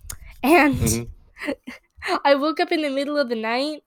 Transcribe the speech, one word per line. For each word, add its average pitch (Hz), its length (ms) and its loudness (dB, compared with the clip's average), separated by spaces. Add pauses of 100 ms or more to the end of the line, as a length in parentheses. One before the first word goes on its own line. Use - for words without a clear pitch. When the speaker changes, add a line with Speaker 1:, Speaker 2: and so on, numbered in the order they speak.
(440)
Speaker 1:
And 285 320 6
Speaker 2:
Mm-hmm. 117 760 -4
Speaker 1:
<laughs> - 720 -8
I 285 100 6
woke 294 240 0
up 294 120 0
in 330 100 0
the 302 80 -2
middle 277 280 -2
of 277 120 0
the 240 60 -4
night, 247 520 -4